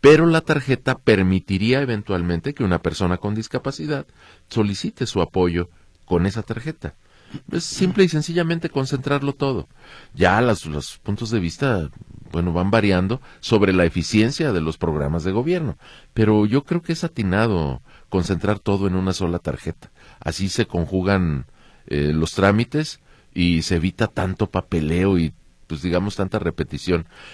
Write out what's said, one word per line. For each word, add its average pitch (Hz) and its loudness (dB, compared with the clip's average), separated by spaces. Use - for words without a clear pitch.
Pero 156 10
la 165 4
tarjeta 135 -2
permitiría 98 2
eventualmente 101 -2
que 135 -4
una 90 0
persona 87 0
con 104 -6
discapacidad 139 -6
solicite 104 -2
su 95 0
apoyo 87 0
con 87 0
esa 98 -4
tarjeta. 117 -10
Es 175 -4
simple 190 2
y 165 4
sencillamente 165 -2
concentrarlo 139 -2
todo. 135 -4
Ya 92 2
las, 110 0
los 73 -8
puntos 107 -6
de 113 0
vista, 87 -2
bueno, 85 -2
van 90 0
variando 104 2
sobre 101 4
la 90 6
eficiencia 110 0
de 87 0
los 80 -2
programas 76 -2
de 95 -2
gobierno, 143 -2
pero 107 4
yo 123 2
creo 170 -2
que 165 -6
es 165 -4
atinado 95 -2
concentrar 95 0
todo 101 0
en 92 0
una 92 0
sola 87 -2
tarjeta. - -8
Así 92 -4
se - -2
conjugan, 90 -2
eh, 73 0
los 80 0
trámites 110 0
y 87 2
se 90 -2
evita 92 0
tanto 95 -4
papeleo 90 0
y, 80 0
pues, 78 -8
digamos, 90 -2
tanta 101 -4
repetición. 85 -4